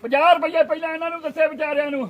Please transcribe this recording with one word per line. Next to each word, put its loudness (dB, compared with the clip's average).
ਪੰਜਾਹ 4
ਰੁਪਈਏ 0
ਪਹਿਲਾਂ -2
ਇਹਨਾਂ -6
ਨੂੰ -8
ਦੱਸੇ -2
ਵਿਚਾਰਿਆਂ -4
ਨੂੰ -6